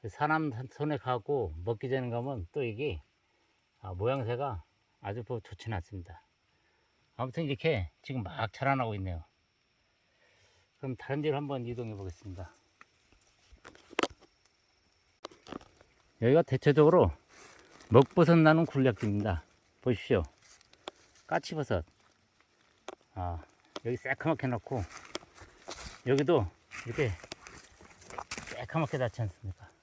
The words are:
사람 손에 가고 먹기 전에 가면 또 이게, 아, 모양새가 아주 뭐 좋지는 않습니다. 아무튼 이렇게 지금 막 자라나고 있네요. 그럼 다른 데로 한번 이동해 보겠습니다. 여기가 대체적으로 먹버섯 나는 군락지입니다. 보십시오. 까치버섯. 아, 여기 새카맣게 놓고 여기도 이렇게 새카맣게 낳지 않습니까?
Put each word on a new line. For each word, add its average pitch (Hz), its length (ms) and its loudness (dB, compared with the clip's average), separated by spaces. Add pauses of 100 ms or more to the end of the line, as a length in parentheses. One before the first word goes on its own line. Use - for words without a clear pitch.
사람 151 420 0 (180)
손에 147 280 -4
가고 120 640 -2
먹기 113 240 -4
전에 127 220 -2
가면 120 420 -6
또 147 100 -4
이게, 113 400 -4 (760)
아, 98 140 -12
모양새가 120 680 -2 (380)
아주 104 300 -10
뭐 120 100 -6
좋지는 - 380 -10
않습니다. 87 440 -12 (960)
아무튼 131 300 -4
이렇게 135 440 -2 (120)
지금 127 200 -6
막 107 300 -6
자라나고 131 440 -2
있네요. 92 280 -6 (1600)
그럼 131 180 -6
다른 143 240 -4
데로 147 160 0
한번 139 280 -4
이동해 117 300 -8
보겠습니다. 92 580 -12 (3750)
여기가 135 200 6
대체적으로 147 720 6 (800)
먹버섯 165 440 8
나는 160 280 8
군락지입니다. 104 760 0 (380)
보십시오. 110 420 2 (1040)
까치버섯. 147 560 -2 (1300)
아, 87 280 -6 (400)
여기 120 140 -2
새카맣게 139 500 -2
놓고 120 340 -4 (1300)
여기도 139 420 2 (360)
이렇게 120 260 -2 (1300)
새카맣게 - 520 -4
낳지 120 260 -2
않습니까? - 460 -10 (140)